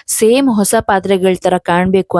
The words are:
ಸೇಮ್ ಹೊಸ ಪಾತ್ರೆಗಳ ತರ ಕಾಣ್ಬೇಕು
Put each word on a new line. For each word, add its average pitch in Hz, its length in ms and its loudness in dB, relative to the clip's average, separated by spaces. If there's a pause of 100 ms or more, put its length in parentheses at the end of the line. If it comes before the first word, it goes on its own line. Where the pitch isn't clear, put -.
(180)
ಸೇಮ್ 254 300 2 (100)
ಹೊಸ 202 160 0 (160)
ಪಾತ್ರೆಗಳ 190 440 0 (120)
ತರ 180 120 0 (120)
ಕಾಣ್ಬೇಕು 185 500 0